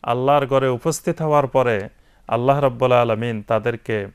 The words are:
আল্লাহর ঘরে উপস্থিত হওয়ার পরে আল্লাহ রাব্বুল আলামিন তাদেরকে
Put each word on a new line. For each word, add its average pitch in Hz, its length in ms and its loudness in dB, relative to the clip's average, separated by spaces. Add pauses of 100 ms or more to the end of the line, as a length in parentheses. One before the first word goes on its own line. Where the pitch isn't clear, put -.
আল্লাহর 135 420 0
ঘরে 135 240 0
উপস্থিত 165 520 -4
হওয়ার 147 260 2
পরে 120 420 0 (380)
আল্লাহ 127 320 2
রাব্বুল 127 320 0
আলামিন 117 500 0
তাদেরকে 110 720 -4